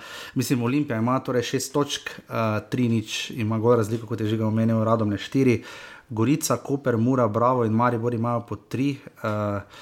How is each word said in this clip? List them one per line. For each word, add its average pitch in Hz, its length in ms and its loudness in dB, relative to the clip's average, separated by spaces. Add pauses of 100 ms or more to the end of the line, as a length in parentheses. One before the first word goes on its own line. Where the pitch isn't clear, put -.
(300)
mislim, 123 320 0
Olimpija 131 340 0
ima 120 220 0
torej 123 260 -2
šest - 260 -4
točk, - 400 -2 (100)
eh, - 140 -14 (300)
tri 123 220 0
nič 113 460 -2
ima 110 260 -2
gol 120 180 6
razliko, 113 300 0
kot 113 140 -6
je 107 80 -2
Žiga 110 180 0
omenil, 113 340 2
Radomlje 107 380 2
štiri, 127 460 2 (400)
Gorica, 123 520 0
Koper, 135 400 -2
Mura, 123 300 4
Bravo 117 380 2
in 107 80 2
Maribor 120 420 2
imajo 117 280 0
po 104 160 -8
tri, 135 360 -4 (220)
eh, 104 440 -2 (220)